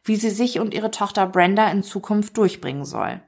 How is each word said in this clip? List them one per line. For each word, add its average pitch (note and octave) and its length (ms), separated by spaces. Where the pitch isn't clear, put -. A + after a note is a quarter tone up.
wie G#3+ 140
sie A3 120
sich A#3 300
und G#3+ 140
ihre G#3+ 180
Tochter G3+ 340
Brenda F#3 440
in F#3+ 140
Zukunft G#3 540
durchbringen C#3+ 460
soll. A2+ 440